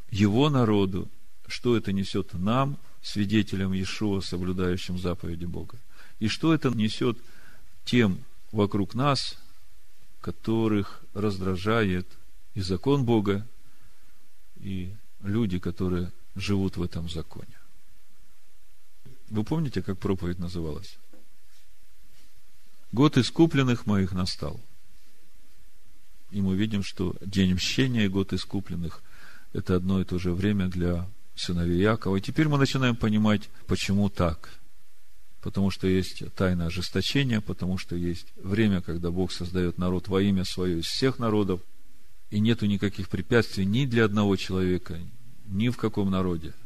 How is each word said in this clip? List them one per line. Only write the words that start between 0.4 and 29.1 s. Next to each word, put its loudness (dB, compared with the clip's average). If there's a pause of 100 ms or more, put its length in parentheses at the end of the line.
народу, 4 (380)
что 2
это 0
несёт 0
нам, 2 (260)
свидетелям 2
Иешуа, 0
соблюдающим 0
заповеди -2
Бога, -6 (440)
и 0
что 2
это 2
несёт 0 (640)
тем 4 (300)
вокруг 2
нас, 0 (840)
которых 0 (100)
раздражает 2 (460)
и -2
закон 2
Бога, 4 (1160)
и -4 (280)
люди, 2
которые 0 (240)
живут 0
в -2
этом -2
законе. -4 (1700)
Вы 0
помните, -2
как -2
проповедь 0
называлась? -4 (1900)
«Год 6
искупленных 4
моих 2
настал». -2 (1700)
И -2
мы 2
видим, 2
что -2
день 4
мщения 2
и 2
год 0
искупленных — -4 (500)